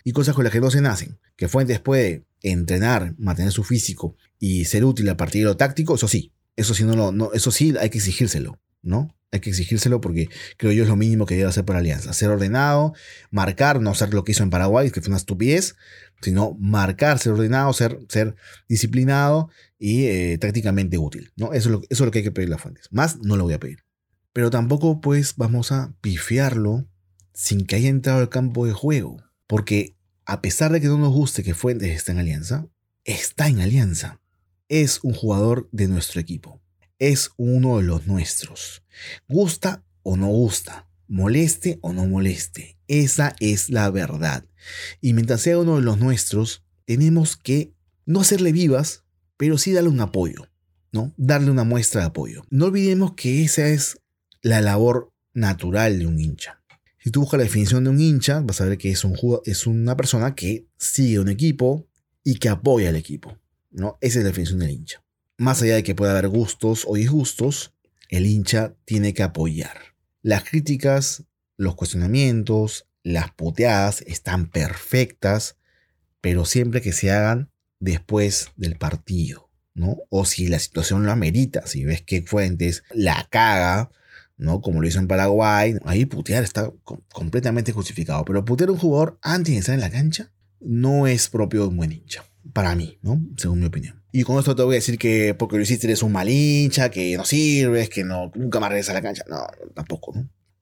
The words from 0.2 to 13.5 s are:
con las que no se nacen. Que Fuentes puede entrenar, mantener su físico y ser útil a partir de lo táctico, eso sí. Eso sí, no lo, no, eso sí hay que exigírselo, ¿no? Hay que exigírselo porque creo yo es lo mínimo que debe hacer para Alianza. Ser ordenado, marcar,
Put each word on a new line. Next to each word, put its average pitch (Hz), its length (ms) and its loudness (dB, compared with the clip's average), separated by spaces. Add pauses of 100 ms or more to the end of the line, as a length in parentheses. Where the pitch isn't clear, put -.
con 131 120 2
las 107 80 0
que 117 80 2
no 127 100 4
se 143 100 4
nacen. 117 380 -2 (160)
Que 87 120 -2
Fuentes 123 320 2
puede 113 460 0 (160)
entrenar, 90 800 0
mantener 98 320 0
su 107 120 -2
físico 98 520 -4 (240)
y 92 260 -2
ser 107 180 0
útil 127 260 2
a 85 80 -2
partir 85 240 -2
de 107 40 2
lo 98 120 2
táctico, 160 360 0
eso 117 140 0
sí. - 240 -2 (240)
Eso 110 180 0
sí, 107 100 0
no 113 120 2
lo, 104 160 2
no, 107 220 -2
eso 113 180 0
sí 151 280 2
hay 110 100 0
que 120 80 -6
exigírselo, 95 600 -2 (220)
¿no? 110 340 -2 (160)
Hay 202 80 -2
que - 100 -8
exigírselo 107 500 0
porque 82 300 -2 (280)
creo 107 140 2
yo 110 120 4
es 107 60 4
lo 107 60 4
mínimo 110 300 2
que 87 100 0
debe 95 140 2
hacer 92 160 0
para 95 140 0
Alianza. 82 340 -2
Ser 104 160 0
ordenado, 139 640 2 (380)
marcar, 107 500 2